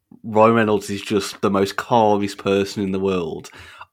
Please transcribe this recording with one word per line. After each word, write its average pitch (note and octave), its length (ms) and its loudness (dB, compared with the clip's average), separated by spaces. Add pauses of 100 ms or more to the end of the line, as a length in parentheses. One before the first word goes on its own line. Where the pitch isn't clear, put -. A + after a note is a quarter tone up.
(240)
Ryan A2+ 320 4
Reynolds G#2+ 340 0
is G2+ 140 -8
just - 380 -4
the G#2 100 0
most G2 240 0
calmest G#2 640 0
person G2+ 420 -2
in F#2+ 120 -4
the F#2+ 60 -2
world, F2+ 520 -4 (420)